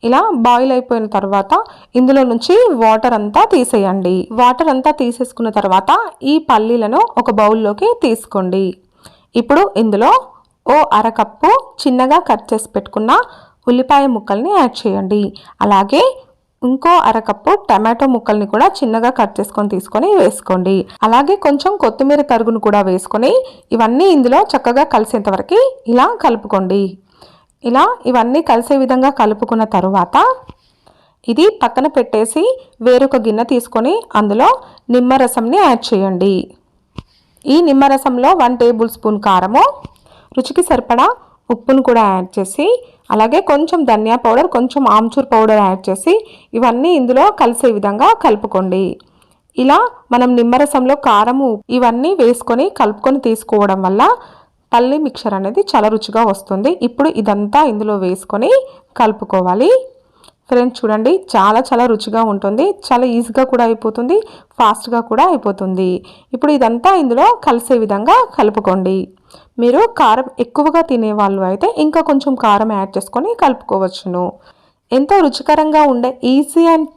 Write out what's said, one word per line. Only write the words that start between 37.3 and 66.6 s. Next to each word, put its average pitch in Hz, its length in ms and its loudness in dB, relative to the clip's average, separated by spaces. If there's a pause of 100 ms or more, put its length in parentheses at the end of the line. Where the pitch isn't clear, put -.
ఈ 294 40 4 (100)
నిమ్మరసంలో 269 640 2 (100)
వన్ 247 220 0
టేబుల్ 233 320 2
స్పూన్ 214 320 -4
కారము, 196 360 2 (720)
రుచికి 269 320 -2
సరిపడా 254 380 0 (480)
ఉప్పును 262 340 0
కూడా 226 240 4
యాడ్ 185 260 -6
చేసి 196 280 -4 (460)
అలాగే 233 280 2 (100)
కొంచెం 320 280 0 (120)
ధనియా 220 340 0
పౌడర్, 254 320 2
కొంచెం 254 260 -2 (140)
ఆమ్చూర్ 233 380 -2
పౌడర్ 220 320 4
యాడ్ 190 240 -4
చేసి 254 240 0 (440)
ఇవన్నీ 247 400 0
ఇందులో 254 280 2 (160)
కలిసే 240 360 2
విధంగా 214 320 0 (140)
కలుపుకోండి. 190 600 -2 (800)
ఇలా 285 140 4 (360)
మనం 254 140 2 (120)
నిమ్మరసంలో 262 560 2 (120)
కారము 240 420 2 (280)
ఇవన్నీ 247 340 0 (120)
వేసుకొని 240 420 0 (140)
కలుపుకొని 254 480 -2
తీసుకోవడం 202 580 -2
వల్ల 196 160 0 (680)
పల్లి 247 320 0
మిక్చర్ 247 320 -6
అనేది 202 320 -4
చాలా 214 240 0
రుచిగా 220 340 -4
వస్తుంది. 196 440 -4 (160)
ఇప్పుడు 285 220 -2 (120)
ఇదంతా 208 380 -2 (120)
ఇందులో 214 220 -4 (100)
వేసుకొని 185 460 -4 (500)
కలుపుకోవాలి. 208 680 0 (840)
ఫ్రెండ్స్ 247 300 0
చూడండి, 220 320 0 (220)
చాలా 208 260 2 (100)
చాలా 247 220 0
రుచిగా 220 300 -4 (100)
ఉంటుంది, 202 340 -2 (200)
చాలా 254 200 0 (100)
ఈజీగా 233 360 0
కూడా 247 180 0
అయిపోతుంది, 233 480 -2 (400)
ఫాస్ట్గా 233 420 0 (100)
కూడా 233 220 2
అయిపోతుంది. 190 560 -4 (480)
ఇప్పుడు 294 220 0
ఇదంతా 240 340 0 (100)